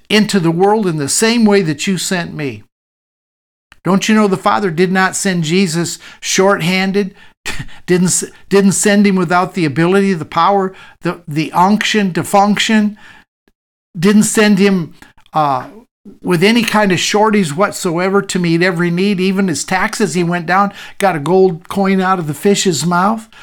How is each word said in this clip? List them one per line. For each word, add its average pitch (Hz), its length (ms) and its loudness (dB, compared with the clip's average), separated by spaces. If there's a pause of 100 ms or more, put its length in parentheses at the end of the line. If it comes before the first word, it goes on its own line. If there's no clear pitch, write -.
into 208 300 2
the 165 120 2
world 196 340 2
in 165 120 -2
the 143 100 -4
same 226 380 2
way 202 160 4
that 156 260 -4
you 190 100 0
sent 170 360 -6
me." 127 300 -10 (1200)
Don't 185 240 0
you 214 60 2
know 214 120 4
the 190 100 0
Father 208 340 -2
did 180 200 0
not 185 240 0
send 180 280 -2
Jesus 170 560 -2 (220)
shorthanded, 190 920 0 (300)
<laughs> - 400 -10
didn't 180 220 2
s-, - 240 -4 (160)
didn't 196 260 4
send 208 320 2
him 196 120 2
without 180 380 0
the 175 100 0
ability, 180 480 2
the 160 100 -6
power, 190 500 0 (280)
the, 175 260 -6
the 156 240 -4
unction 202 640 0
to 170 100 -4
function, 208 760 0 (1000)
didn't 208 260 4
send 208 340 2
him, 190 380 0 (380)
uh, 139 360 -2 (520)
with 175 220 0
any 226 200 2
kind 208 300 0
of 160 40 0
shorties 202 600 0
whatsoever 190 640 -2
to 196 180 -4
meet 165 220 0
every 175 280 0
need. 185 300 0
Even 190 300 0
his 143 160 -6
taxes, 185 480 -2
he 175 100 0
went 170 220 -2
down, 196 280 0 (240)
got 180 200 0
a - 20 -6
gold 180 480 0
coin 196 320 -2
out 185 200 0
of 156 80 -6
the 151 60 -4
fish's 180 520 0
mouth. 190 440 -2 (140)